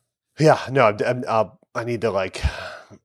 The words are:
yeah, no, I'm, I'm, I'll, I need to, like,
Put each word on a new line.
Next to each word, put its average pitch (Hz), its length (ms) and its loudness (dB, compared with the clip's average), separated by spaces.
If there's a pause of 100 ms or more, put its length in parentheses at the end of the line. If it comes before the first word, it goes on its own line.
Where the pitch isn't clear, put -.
(380)
yeah, 151 200 6 (120)
no, 131 160 4
I'm, 104 180 2
I'm, 123 240 -2
I'll, 110 300 0 (160)
I 120 100 -6
need 117 160 -6
to, 113 100 -2
like, 95 320 -4 (640)